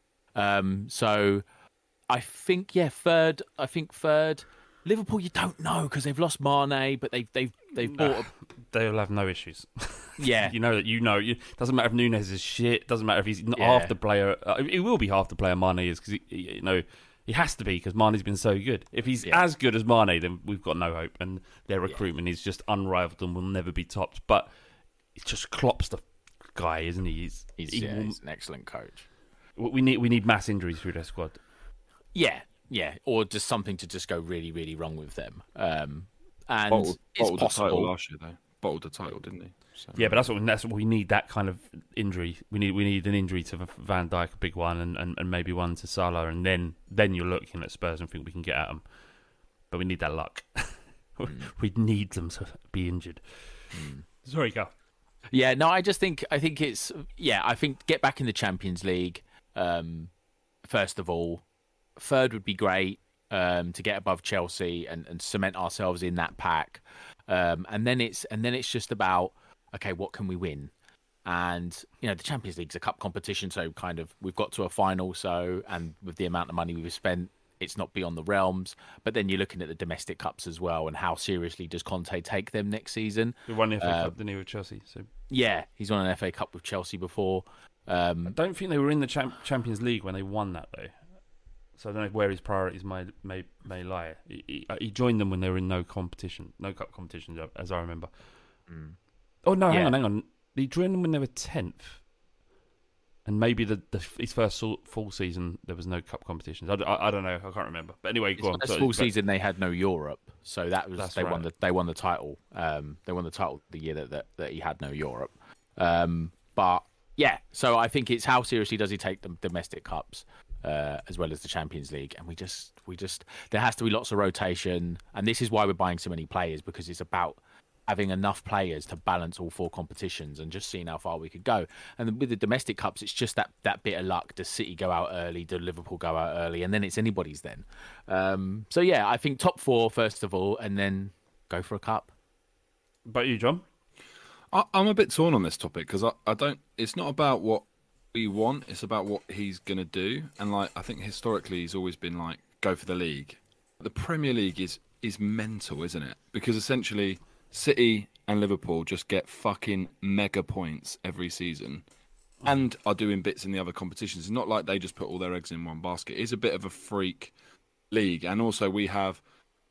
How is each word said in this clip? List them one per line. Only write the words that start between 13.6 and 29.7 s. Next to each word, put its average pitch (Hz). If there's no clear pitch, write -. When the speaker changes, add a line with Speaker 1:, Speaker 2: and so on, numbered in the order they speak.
Speaker 2:
half 123
the 113
player. 101
Uh, 104
he 180
will 226
be 113
half 98
the -
player 92
Mane 90
is 87
'cause 101
he, 107
he, 87
you -
know, 92
he 110
has 160
to 110
be 95
'cause 95
Mane's 107
been 101
so 101
good. 110
If 110
he's 123
Speaker 1:
Yeah. 175
Speaker 2:
as 165
good 117
as 110
Mane, 107
then 90
we've 101
got 82
no 85
hope, 82
and 92
their 98
Speaker 1:
Yeah. 95
Speaker 2:
recruitment 87
is 85
just -
unrivaled 92
and 90
will 90
never 92
be 87
topped. -
But -
it's -
just -
Klopp's -
the -
guy, 80
isn't 87
he? 82
He's, 85
Speaker 1:
He's, 82
Speaker 2:
he 117
Speaker 1:
yeah, 104
Speaker 2:
will 107
Speaker 1:
he's 107
an 71
excellent -
coach. -
Speaker 2:
w-, 117